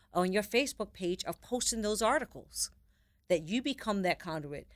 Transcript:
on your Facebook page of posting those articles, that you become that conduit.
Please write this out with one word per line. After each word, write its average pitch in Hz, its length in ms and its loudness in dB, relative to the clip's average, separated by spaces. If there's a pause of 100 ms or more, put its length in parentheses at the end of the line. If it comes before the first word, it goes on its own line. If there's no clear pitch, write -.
(120)
on 180 200 2
your 208 120 4
Facebook 233 480 0
page 185 320 -2
of - 160 -8
posting 233 420 -2
those 208 200 0
articles, - 680 0 (580)
that 160 200 2
you 220 140 2
become 220 400 0
that 180 180 2
conduit. 151 560 -6